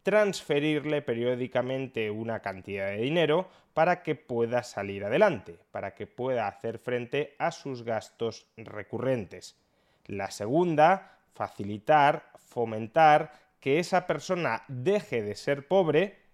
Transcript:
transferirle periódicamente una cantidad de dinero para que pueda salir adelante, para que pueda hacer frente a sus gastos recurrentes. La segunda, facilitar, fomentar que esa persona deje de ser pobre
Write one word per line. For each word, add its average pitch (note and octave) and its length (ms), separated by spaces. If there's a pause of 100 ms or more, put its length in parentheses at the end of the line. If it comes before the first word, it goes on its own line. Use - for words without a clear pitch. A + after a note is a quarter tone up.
transferirle D3+ 1000
periódicamente B2 1080
una A2 300
cantidad G2 480
de G2+ 120
dinero D#3+ 500 (240)
para F3 300
que D3+ 120
pueda A#2 480
salir G2+ 420
adelante, A#2+ 540 (120)
para G2 240
que G2+ 120
pueda B2 400
hacer A2+ 320
frente B2 600
a D#3+ 120
sus B2+ 320
gastos A2+ 640 (100)
recurrentes. G#2+ 1000 (480)
La G2 260
segunda, D#3+ 880 (140)
facilitar, C#3 1040
fomentar B2+ 960 (260)
que C#3 200
esa F3+ 280
persona D#3 600
deje C3+ 540
de G#2 140
ser C#3+ 320
pobre F3+ 500 (160)